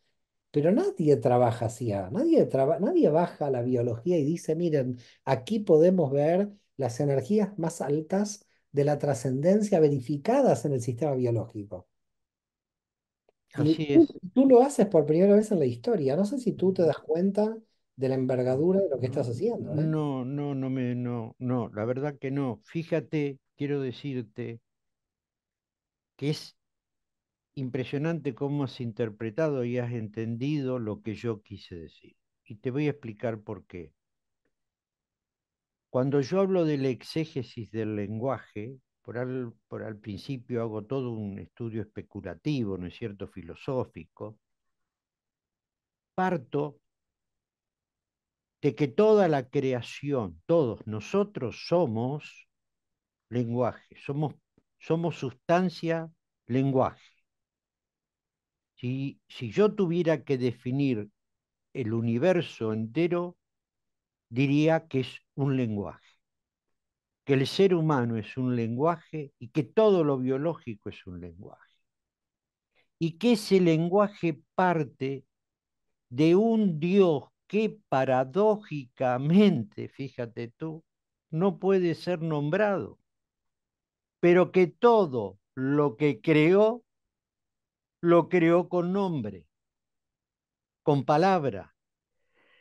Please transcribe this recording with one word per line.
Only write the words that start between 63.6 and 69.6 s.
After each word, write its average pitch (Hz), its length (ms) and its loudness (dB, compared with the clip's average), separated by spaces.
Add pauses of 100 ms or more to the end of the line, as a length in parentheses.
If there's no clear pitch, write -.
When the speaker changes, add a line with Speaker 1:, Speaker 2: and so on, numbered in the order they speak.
Speaker 2:
diría 147 580 2
que 135 140 -4
es - 180 -10 (160)
un 139 220 0
lenguaje, 104 600 -6 (1080)
que 143 100 0
el 135 140 2
ser 196 260 2
humano 143 440 2
es 107 200 -10
un 127 180 -2
lenguaje 139 840 -4
y 117 100 -14
que 151 140 -2